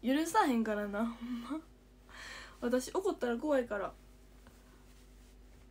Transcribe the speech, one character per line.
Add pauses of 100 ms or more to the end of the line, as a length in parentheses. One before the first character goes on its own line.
許
さ
へ
ん
か
ら
な、
ほ
ん
ま。 (960)
私、
怒
っ
た
ら
怖
い
か
ら。 (1800)